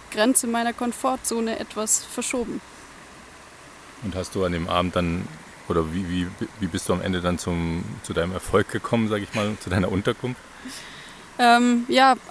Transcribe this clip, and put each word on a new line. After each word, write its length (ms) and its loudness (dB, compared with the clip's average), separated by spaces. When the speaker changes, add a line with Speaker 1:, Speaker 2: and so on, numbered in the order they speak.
Speaker 1:
Grenze 360 4
meiner 260 0
Komfortzone 880 -2
etwas 440 -2
verschoben. 580 -4
Speaker 2:
Und 120 -4
hast 200 -4
du 80 2
an 80 2
dem 160 -2
Abend 280 0
dann, 320 0
oder 260 2
wie, 160 -2
wie, 180 0
wie 80 -2
bist 220 -4
du 40 2
am 80 0
Ende 200 0
dann 160 0
zum, 460 -2
zu 100 -6
deinem 200 0
Erfolg 360 2
gekommen, 400 0
sag 120 -2
ich 140 -10
mal, 240 0
zu 100 -10
deiner 220 2
Unterkunft? 500 -2
Speaker 1:
Ähm, 500 6
ja, 280 6